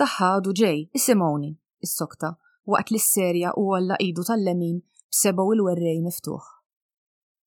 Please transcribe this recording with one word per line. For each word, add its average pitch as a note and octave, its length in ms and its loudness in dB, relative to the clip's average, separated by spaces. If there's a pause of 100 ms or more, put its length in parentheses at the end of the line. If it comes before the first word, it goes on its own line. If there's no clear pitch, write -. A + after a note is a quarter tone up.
tagħha G3 340 2
għadu G3 260 0
ġej, F3+ 180 4 (180)
isimgħuni", D#3+ 540 2 (340)
is-sokta, - 520 -6 (300)
waqt G3+ 240 0
li A3 80 0
s-serja F3+ 580 0
u G#3+ 80 0 (100)
għalla F#3 260 0
idu F3+ 240 -2
tal-lemin F3+ 560 0 (320)
b'sebgħu F#3+ 420 2
il-werrej E3+ 480 2
miftuħ. - 420 -8 (1040)